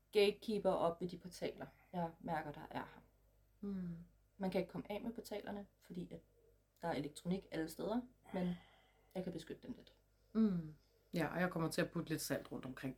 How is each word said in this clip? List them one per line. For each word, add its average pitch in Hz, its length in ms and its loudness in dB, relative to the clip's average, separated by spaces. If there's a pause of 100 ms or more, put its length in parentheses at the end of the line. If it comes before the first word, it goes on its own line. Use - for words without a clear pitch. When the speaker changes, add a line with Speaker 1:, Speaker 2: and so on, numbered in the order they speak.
(120)
Speaker 1:
gatekeeper 202 580 6
op 170 300 4
ved 180 80 -2
de 175 100 -8
portaler, - 480 -6 (260)
jeg 170 180 0 (100)
mærker, 160 320 -2
der 156 80 -10 (100)
er - 80 -4
her. - 240 -8 (580)
Speaker 2:
Mm. 185 360 -4 (420)
Speaker 1:
Man 190 120 0
kan 190 100 4
ikke 170 120 -4
komme 175 200 -6
af 202 80 -2
med 233 120 -4
portalerne, 202 540 -6 (200)
fordi 180 260 -8
at - 80 -12 (640)
der 170 60 0
er 165 40 2
elektronik 147 580 -2
alle 160 180 -2
steder, 196 320 0 (340)
men 180 140 2 (680)
jeg 185 100 -2
kan 180 80 -2
beskytte - 340 -8
dem 240 100 -6
lidt. - 160 -20 (400)
Speaker 2:
Mm. 180 420 4 (400)
Ja, 170 200 4
og 170 60 2
jeg 180 100 4
kommer 165 180 2
til 160 120 2
at 165 100 2
putte 165 200 -2
lidt 156 100 2
salt - 320 -2
rundt 127 140 -6
omkring. 131 320 -6